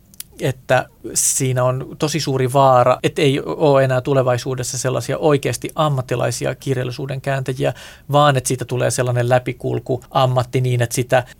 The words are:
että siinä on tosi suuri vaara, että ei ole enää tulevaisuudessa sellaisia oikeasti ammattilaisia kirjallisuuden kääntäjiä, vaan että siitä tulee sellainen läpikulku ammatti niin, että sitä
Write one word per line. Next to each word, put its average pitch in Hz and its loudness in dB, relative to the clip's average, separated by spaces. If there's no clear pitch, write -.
että 131 0
siinä 127 0
on 131 -4
tosi 156 -2
suuri 131 -2
vaara, 131 6
että 165 -2
ei 139 2
ole 143 2
enää 131 0
tulevaisuudessa 131 -2
sellaisia 127 -4
oikeasti 139 0
ammattilaisia 131 -2
kirjallisuuden 131 -6
kääntäjiä, 135 -4
vaan 147 6
että - -4
siitä 131 -2
tulee 123 -2
sellainen 120 0
läpikulku 123 -2
ammatti 127 0
niin, 123 0
että - -4
sitä 127 0